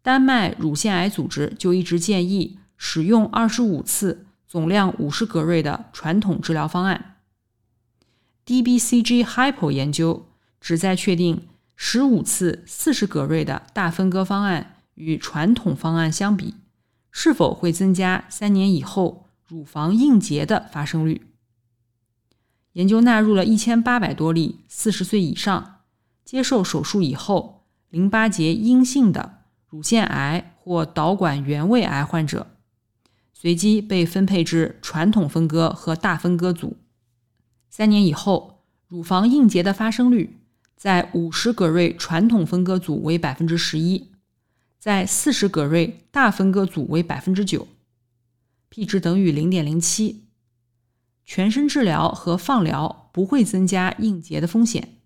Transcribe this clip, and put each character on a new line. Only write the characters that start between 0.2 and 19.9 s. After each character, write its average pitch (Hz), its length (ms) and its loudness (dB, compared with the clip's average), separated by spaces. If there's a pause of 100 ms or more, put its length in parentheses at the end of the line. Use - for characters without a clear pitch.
麦 247 340 2
乳 156 180 -2
腺 202 200 0
癌 180 140 0
组 170 180 -4
织 - 320 -4
就 180 160 2
一 185 80 2
直 170 160 0
建 180 280 0
议 190 320 -4 (180)
使 - 260 -4
用 214 240 4
二 226 220 0
十 226 120 -2
五 196 220 0
次 - 440 -4 (200)
总 165 220 -4
量 196 320 2
五 147 100 -2
十 226 160 -4
格 165 160 -2
瑞 165 180 2
的 143 320 -6
传 175 280 -2
统 196 200 0
治 - 120 -4
疗 156 160 -2
方 180 160 -2
案。 - 320 -4 (1300)
D 247 180 2
B 247 160 4
C 240 240 2
G 240 220 2
Hypo 247 480 -2
研 139 180 -2
究 165 380 -2 (320)
旨 170 180 -4
在 185 160 0
确 185 220 0
定 170 260 0 (320)
十 - 300 -2
五 240 180 4
次 - 440 -2
四 - 280 -2
十 214 120 -2
格 151 180 -4
瑞 156 200 -2
的 143 200 -8 (100)
大 185 160 -2
分 190 180 0
割 190 160 0
方 196 200 -2
案 180 320 -4 (180)
与 160 240 -4
传 160 340 0
统 156 220 0
方 165 220 -4
案 165 160 0
相 202 240 0
比， - 180 -8 (560)
是 - 240 2
否 160 180 2
会 170 200 -2
增 190 200 2
加 185 360 0
三 208 240 -2
年 196 200 2
以 160 80 2
后 - 460 -4 (180)
乳 160 200 -16
房 156 280 -4